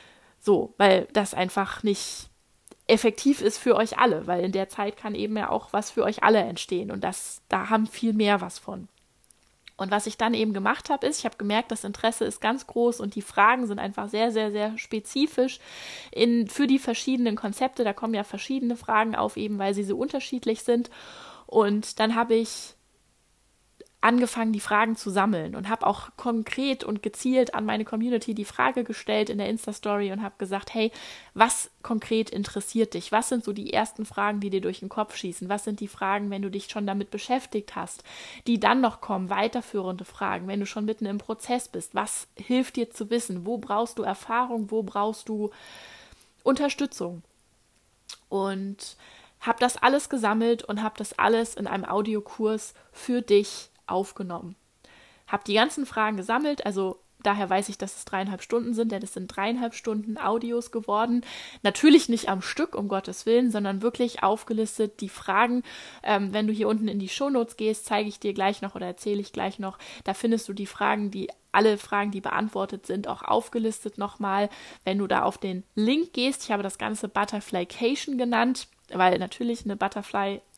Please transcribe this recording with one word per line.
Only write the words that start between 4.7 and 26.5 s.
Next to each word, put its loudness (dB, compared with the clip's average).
kann -6
eben -2
ja -2
auch -2
was -2
für 0
euch 0
alle 10
entstehen -4
und -6
das, -4
da -2
haben 4
viel -2
mehr 4
was -10
von. -12
Und -4
was 2
ich -6
dann 4
eben 2
gemacht 0
hab, 2
ist, 0
ich -4
hab -4
gemerkt, 0
das -4
Interesse 0
ist -6
ganz 0
groß 2
und -6
die -4
Fragen 4
sind -4
einfach -6
sehr, 2
sehr, 0
sehr -2
spezifisch 0
in, 4
für 2
die 6
verschiedenen 0
Konzepte. -2
Da 0
kommen -4
ja 0
verschiedene -2
Fragen 2
auf, 0
eben -2
weil 2
sie 0
so 0
unterschiedlich -2
sind. 2
Und 4
dann 4
hab 2
ich 0
angefangen, 2
die 0
Fragen 2
zu -8
sammeln 0
und -6
hab -2
auch 0
konkret -2